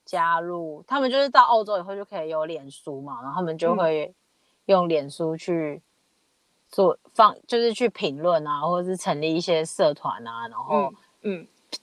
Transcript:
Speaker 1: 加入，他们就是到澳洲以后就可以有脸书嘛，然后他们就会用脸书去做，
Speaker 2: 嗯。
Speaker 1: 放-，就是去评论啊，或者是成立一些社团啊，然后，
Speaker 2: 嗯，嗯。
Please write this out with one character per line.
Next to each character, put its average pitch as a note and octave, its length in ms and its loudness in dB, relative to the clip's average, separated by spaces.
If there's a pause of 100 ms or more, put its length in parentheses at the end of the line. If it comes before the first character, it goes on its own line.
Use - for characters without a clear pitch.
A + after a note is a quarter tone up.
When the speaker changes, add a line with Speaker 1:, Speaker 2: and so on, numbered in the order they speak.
Speaker 1:
加 E3+ 360 0
入， E3+ 460 -8
他 C#4 140 -2
们 C4 100 0
就 C4+ 100 2
是 C#4 80 2
到 B3+ 140 8
澳 A3 200 4
洲 G#3 160 -2
以 - 20 -4
后 F#3+ 140 -10
就 G3+ 100 -10
可 F#3 200 -10
以 D#3 60 -8
有 D#3 160 -2
脸 C#3+ 240 -10
书 C#3 320 -12
嘛， C#3 200 -12
然 C3+ 80 -10
后 C#3 40 -8
他 F#3 80 -2
们 D#3+ 160 -4
就 E3+ 160 2
会 D#3+ 400 -2 (520)
用 F3+ 220 4
脸 D3 220 0
书 D#3+ 260 -4
去 D#3+ 460 -4 (880)
做， F#3+ 240 4
Speaker 2:
嗯。 - 40 -12 (140)
Speaker 1:
放-， - 240 6 (100)
就 A#3 120 0
是 A#3 160 2
去 A#3+ 140 2
评 D3+ 340 -4
论 E3 240 2
啊， D3 160 -2
或 F3 180 0
者 F3+ 80 -4
是 F#3 80 -2
成 D#3+ 240 -2
立 D#3+ 140 0
一 E3+ 60 0
些 E3 240 0
社 D#3+ 280 2
团 A#2 340 -8
啊， A#2 220 -10
然 A#2 40 -18
后， - 400 -2 (300)
Speaker 2:
嗯， F#3+ 180 -6
嗯。 - 60 -20 (360)